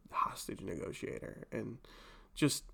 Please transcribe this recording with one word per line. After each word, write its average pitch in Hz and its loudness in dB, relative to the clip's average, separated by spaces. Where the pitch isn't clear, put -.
hostage - 2
negotiator. - -2
And 113 -2
just, - 6